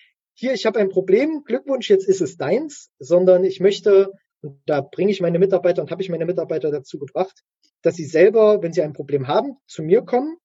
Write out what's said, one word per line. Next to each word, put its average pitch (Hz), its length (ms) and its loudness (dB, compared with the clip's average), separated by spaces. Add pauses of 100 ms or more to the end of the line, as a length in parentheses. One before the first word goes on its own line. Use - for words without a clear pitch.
(320)
"Hier, 254 220 -4
ich 202 100 -6
habe 220 160 0
ein 196 80 0
Problem, 214 560 0
Glückwunsch, 254 460 -6
jetzt 190 180 4
ist 180 140 0
es 139 160 -6
deins", 226 600 -4
sondern 180 460 4
ich 180 160 -4
möchte, 196 500 2 (300)
und 143 240 -16
da 147 160 -2
bringe 185 300 -4
ich 196 100 -4
meine 170 180 0
Mitarbeiter 180 440 2
und 143 80 -10
habe 170 100 -10
ich 185 80 -6
meine 165 160 -6
Mitarbeiter 160 460 -4
dazu 147 280 -10
gebracht, 156 460 -8 (380)
dass 170 140 0
sie 165 100 -10
selber, 208 560 4
wenn 170 100 -6
sie 175 80 0
ein 151 140 -6
Problem 143 340 -4
haben, 226 380 -2
zu - 160 -12
mir 170 180 2
kommen, 285 440 -4